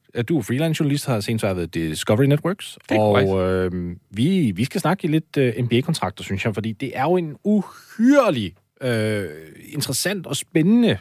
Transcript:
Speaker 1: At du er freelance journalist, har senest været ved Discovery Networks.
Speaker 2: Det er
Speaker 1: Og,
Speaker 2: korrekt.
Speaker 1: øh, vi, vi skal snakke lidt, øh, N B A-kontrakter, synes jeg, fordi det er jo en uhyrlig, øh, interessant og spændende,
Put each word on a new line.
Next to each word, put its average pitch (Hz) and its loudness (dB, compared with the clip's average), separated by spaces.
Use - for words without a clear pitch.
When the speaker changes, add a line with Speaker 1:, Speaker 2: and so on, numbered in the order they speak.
Speaker 1:
At 117 -4
du 117 2
er 120 0
freelance 151 -2
journalist, 143 0
har 120 0
senest 110 -2
været 95 -2
ved 85 -4
Discovery 82 0
Networks. 147 -2
Speaker 2:
Det 110 2
er 107 4
Speaker 1:
Og, 104 4
Speaker 2:
korrekt. 92 0
Speaker 1:
øh, 87 -6
vi, 147 2
vi 92 -2
skal 185 -6
snakke 175 0
lidt, 156 -2
øh, 123 2
N 120 -2
B 117 0
A-kontrakter, 123 -2
synes 95 -6
jeg, 110 0
fordi 110 -4
det - -8
er 127 -2
jo 175 2
en 156 -4
uhyrlig, 208 2
øh, 107 -2
interessant 170 -4
og 123 -4
spændende, 180 2